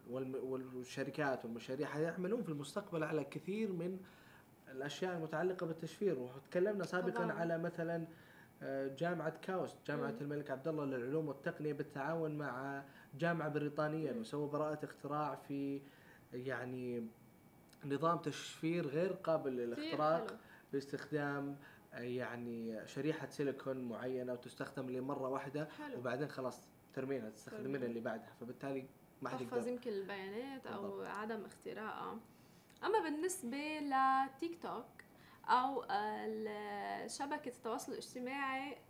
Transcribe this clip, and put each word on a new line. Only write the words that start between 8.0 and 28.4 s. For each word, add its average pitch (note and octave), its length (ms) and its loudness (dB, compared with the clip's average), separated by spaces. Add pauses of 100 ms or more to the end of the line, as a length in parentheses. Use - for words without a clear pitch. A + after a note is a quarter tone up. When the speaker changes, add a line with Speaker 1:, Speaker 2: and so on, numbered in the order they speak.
Speaker 1:
آه، C3+ 320 0
جامعة D#3+ 340 2 (120)
كاوست، F3+ 360 0 (100)
جامعة C#3+ 240 2
Speaker 2:
مم. A2+ 100 -4
Speaker 1:
الملك D3 300 -2
عبد C3 160 -2
الله D3+ 180 2
للعلوم C3+ 420 2
والتقنية D3+ 460 0
بالتعاون D3 640 0
مع C#3 460 -2 (320)
جامعة E3 340 2
بريطانية، D3+ 600 2
Speaker 2:
مم. A#2 60 0
Speaker 1:
إنه A2+ 80 -2
سووا D3 240 0
براءة D3 380 2
اختراع D3 500 -2
في C#3 460 -2 (520)
يعني B2+ 760 -2 (760)
نظام D3+ 320 4
تشفير D#3+ 680 0
غير E3+ 260 4
قابل D#3 380 4
Speaker 2:
كتير B2 140 2
Speaker 1:
للاختراق D#3 640 4
Speaker 2:
حلو. - 100 -6 (360)
Speaker 1:
باستخدام، C#3+ 840 0 (380)
آه، B2+ 60 -8
يعني A#2 880 -2
شريحة D3 420 0
سيليكون C3+ 480 0
معينة B2 560 0
وتستخدم B2+ 560 -6
لمرة C3 400 0
واحدة C3+ 360 0
Speaker 2:
حلو. C#4 320 -8
Speaker 1:
وبعدين B2 300 0
خلاص C3 340 -4 (320)
ترمينها، C3 360 -2
تستخدمينها B2+ 500 -4
Speaker 2:
حلو. B2 100 0
Speaker 1:
اللي A2+ 120 -2
بعدها، A2+ 300 -2 (100)